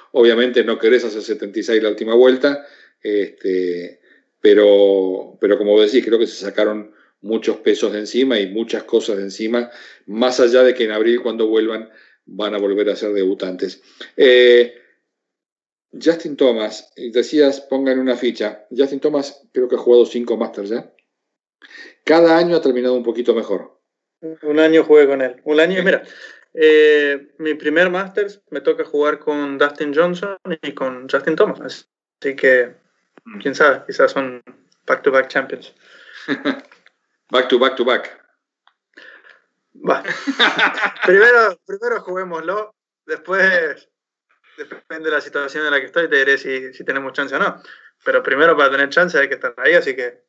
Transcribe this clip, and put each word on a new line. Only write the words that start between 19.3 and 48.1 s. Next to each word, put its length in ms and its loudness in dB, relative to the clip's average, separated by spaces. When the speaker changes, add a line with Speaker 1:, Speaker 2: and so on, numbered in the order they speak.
Speaker 1:
creo 140 0
que 80 -2
ha 40 0
jugado 260 6
cinco 320 -4
Masters 320 -8
ya. 240 -8
Cada 340 4
año 200 2
ha 40 -4
terminado 320 0
un 100 -2
poquito 300 0
mejor. 460 -6
Speaker 2:
Un 160 0
año 240 4
jugué 240 6
con 140 -2
él. 220 -6
Un 160 0
año, 200 2
Speaker 1:
Sí. 60 -2
Speaker 2:
mira, 180 0
eh, 760 4
mi 140 -4
primer 360 0
Masters 600 -6
me 120 -10
toca 220 -2
jugar 360 -2
con 380 -6
Dustin 380 -2
Johnson 420 -2
y 120 -10
con 360 -10
Justin 260 -2
Thomas. 520 -4
Así 140 -6
que, 400 2
Speaker 1:
Mm. 160 -18
Speaker 2:
quién 140 -6
sabe, 320 2
quizás 240 0
son 300 -8
back-to-back 420 0
champions. 460 -8
Speaker 1:
<laughs> 440 -8
Back 200 0
to 100 4
back 160 0
to 80 -2
back. 400 -6
Speaker 2:
Va. 280 -2
<laughs> 1000 -4
Primero, 600 4
primero 360 -6
juguémoslo, 720 -8
después 840 -2
depende 520 -12
de 60 0
la 40 0
situación 460 -6
en 60 -2
la 100 2
que 60 -10
estoy, 220 -2
te 60 0
diré 220 2
si, 360 -8
si 120 -20
tenemos 260 -6
chance 240 -6
o 40 -2
no. 220 -6
Pero 180 0